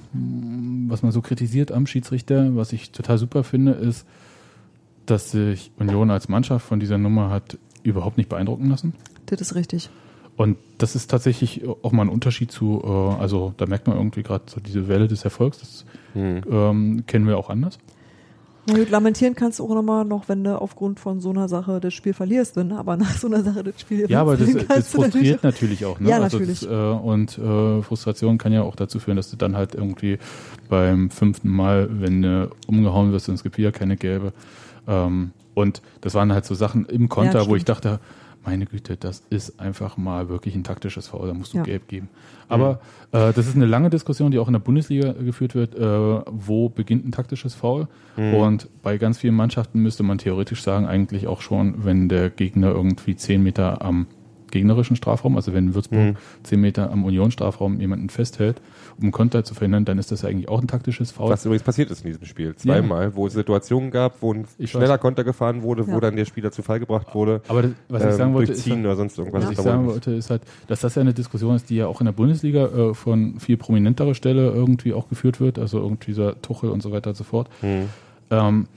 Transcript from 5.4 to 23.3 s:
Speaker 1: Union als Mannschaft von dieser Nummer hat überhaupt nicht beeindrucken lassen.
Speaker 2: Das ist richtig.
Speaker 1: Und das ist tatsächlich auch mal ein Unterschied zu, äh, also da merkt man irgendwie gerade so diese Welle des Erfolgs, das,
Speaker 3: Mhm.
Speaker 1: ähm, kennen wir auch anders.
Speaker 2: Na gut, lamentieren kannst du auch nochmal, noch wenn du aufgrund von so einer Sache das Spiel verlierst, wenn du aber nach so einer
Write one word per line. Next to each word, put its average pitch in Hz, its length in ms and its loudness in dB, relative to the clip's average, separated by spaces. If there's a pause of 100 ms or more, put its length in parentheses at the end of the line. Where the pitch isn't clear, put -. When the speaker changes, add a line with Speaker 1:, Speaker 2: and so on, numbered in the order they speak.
Speaker 1:
Union 104 340 2
als - 180 -2
Mannschaft 123 360 0
von 107 140 -2
dieser 104 180 0
Nummer 104 320 2
hat - 280 -6 (260)
überhaupt 101 340 -2
nicht 117 120 -2
beeindrucken 117 400 -2
lassen. 160 240 -2 (340)
Speaker 2:
Das 196 140 -4
ist 185 140 -8
richtig. 175 340 -4 (460)
Speaker 1:
Und 107 220 2 (200)
das - 180 0
ist - 160 -6
tatsächlich 123 500 0 (220)
auch 110 80 0
mal 110 120 4
ein 101 60 2
Unterschied 117 420 -2
zu, 107 320 -2
äh, 98 380 0
also 95 360 -2
da 101 80 -2
merkt 98 220 -2
man 104 100 2
irgendwie 104 260 -2
gerade 98 240 -6
so - 120 -14
diese 98 280 -4
Welle 101 200 4
des 107 160 -2
Erfolgs, 120 360 -2
das, - 260 -20 (300)
Speaker 3:
Mhm. 95 340 -2
Speaker 1:
ähm, 107 580 2
kennen 107 200 2
wir 104 100 2
auch - 120 -6
anders. 123 280 -4 (920)
Speaker 2:
Na 214 80 2
gut, 220 160 2
lamentieren 220 420 4
kannst 233 240 -2
du - 80 -8
auch 220 80 -2
nochmal, 220 320 0
noch 208 240 -4
wenn 196 140 -2
du 202 180 0
aufgrund 196 380 -6
von 190 200 -6
so 185 120 -4
einer 190 160 -2
Sache 180 320 -4
das 180 160 -4
Spiel 196 180 -4
verlierst, 226 420 -2
wenn 175 140 -2
du 208 60 -6
aber 190 200 -4
nach 190 220 0
so - 80 -4
einer 220 180 2